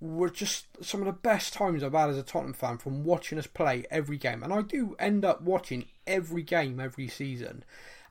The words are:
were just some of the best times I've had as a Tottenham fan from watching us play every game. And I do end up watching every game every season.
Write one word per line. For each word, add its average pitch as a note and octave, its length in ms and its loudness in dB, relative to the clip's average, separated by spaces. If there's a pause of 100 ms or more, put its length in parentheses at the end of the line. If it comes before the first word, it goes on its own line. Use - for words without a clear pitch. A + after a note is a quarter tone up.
were D#3+ 280 0
just - 360 -4 (180)
some G3 160 -4
of G3 80 0
the F#3+ 60 2
best G#3 400 2
times F3 300 2
I've C3+ 100 0
had D#3 160 6
as C#3 80 0
a C#3 60 -4
Tottenham C3+ 300 -4
fan A#2+ 240 -2
from C#3 280 -4
watching D#3+ 340 2
us D3 80 -4
play C3 420 2
every D3 280 0
game. A#2+ 260 -2
And F3+ 100 -2
I G#3 80 2
do G#3+ 380 -2
end G3+ 240 4
up F#3 180 4
watching F3 440 0 (200)
every F3 380 0
game D3 360 0
every C3 280 -6
season. A#2+ 560 -8 (480)